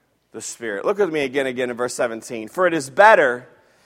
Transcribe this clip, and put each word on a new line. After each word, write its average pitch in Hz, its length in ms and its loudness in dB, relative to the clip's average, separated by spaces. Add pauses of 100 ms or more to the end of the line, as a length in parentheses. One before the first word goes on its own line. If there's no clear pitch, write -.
(320)
the 110 80 -14
Spirit." 107 460 -8
Look 196 100 0
with 190 160 0
me 151 120 -2
again, 135 220 -2
again 127 220 -4
in 120 80 -8
verse 123 180 -4
seventeen. 113 540 -6
"For 180 180 0
it 170 60 2
is 143 160 -4
better, 139 580 4 (400)